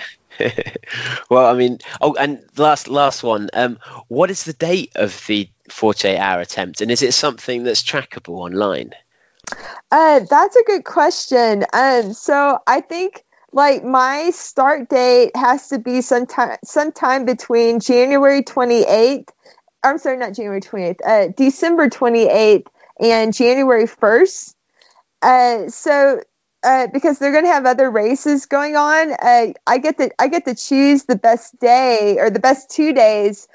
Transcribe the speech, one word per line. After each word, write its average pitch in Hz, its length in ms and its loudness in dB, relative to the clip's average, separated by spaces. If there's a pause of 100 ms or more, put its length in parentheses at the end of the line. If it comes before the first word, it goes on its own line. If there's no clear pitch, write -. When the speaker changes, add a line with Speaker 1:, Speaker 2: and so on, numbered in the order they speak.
Speaker 1:
<laughs> - 60 -18 (1200)
Well, 127 160 4
I 123 100 2
mean, 123 220 0 (200)
oh, 147 140 0
and 139 320 -6 (120)
last, 147 300 0
last 139 360 -2
one. 107 300 -4
Um, 120 260 -2 (280)
what 156 220 0
is 185 140 -10
the 160 100 -12
date 170 420 -4
of 101 300 -6
the 104 240 -4 (180)
forty-eight 101 520 -2
hour 95 220 -2
attempt, 90 380 -10
and 110 120 -4
is 120 100 -2
it 127 120 0
something 123 500 -6
that's 117 180 -2
trackable - 560 -10
online? 90 540 -6 (1000)
Speaker 2:
Uh, 302 280 4 (100)
that's 359 260 2
a 480 80 6
good 392 200 -2
question. 240 880 0
Um, 240 400 0
so 285 540 0
I 262 140 2
think, 359 440 -10 (260)
like, 277 320 2
my 262 460 0
start 277 600 -2
date 247 460 2
has 254 340 0
to 269 100 -4
be 247 220 -4
sometime, 247 640 -2
sometime 269 600 -2
between 233 540 0
January 277 640 2
twenty-eighth. 240 880 0 (520)
I'm 269 140 0
sorry, 262 200 -4
not 220 180 -8
January 202 260 -8
twenty-eighth. 185 420 -8
Uh, 208 260 2
December 285 600 0
twenty-eighth 220 800 2 (300)
and 226 340 0
January 247 540 2
first. - 680 0 (680)
Uh, 240 480 2
so, 277 520 0 (420)
uh, 254 240 2
because 277 320 -2
they're 277 140 -2
gonna 311 140 2
have 294 180 2
other 254 240 2
races 247 560 -2
going 294 300 -2
on, 302 360 0
uh, 240 420 2 (120)
I 240 140 0
get 302 180 -2
to, 277 220 -2
I 254 80 2
get 339 180 -4
to 247 100 -6
choose 277 480 2
the 247 120 0
best 226 440 -2
day 240 600 2
or 220 100 2
the 208 100 -2
best 262 300 0
two 311 240 0
days, 214 600 2